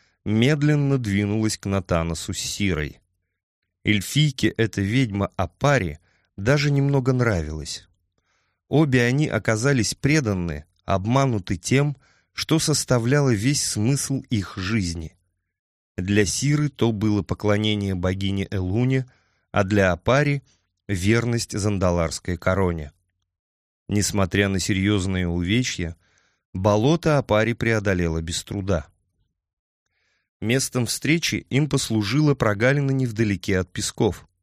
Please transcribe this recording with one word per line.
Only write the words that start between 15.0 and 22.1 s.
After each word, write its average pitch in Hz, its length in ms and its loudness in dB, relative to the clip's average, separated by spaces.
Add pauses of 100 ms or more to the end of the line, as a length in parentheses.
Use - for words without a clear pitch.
Для 101 280 2
Сиры 147 440 0
то 117 220 0
было 104 300 0
поклонение 104 720 0
богине 95 560 -2
Элуне, 120 560 0 (460)
а 98 120 2
для 98 280 2
Апари — 139 520 0 (440)
верность 110 680 0
зандаларской 90 800 -2